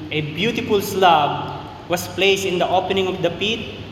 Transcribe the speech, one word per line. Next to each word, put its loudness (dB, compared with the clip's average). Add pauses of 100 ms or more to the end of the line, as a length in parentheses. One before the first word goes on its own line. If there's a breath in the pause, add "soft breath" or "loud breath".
(120)
a 0
beautiful 0
slab 2
was -2
placed 2
in 0
the 2
opening 2
of -4
the 0
pit -4 (140)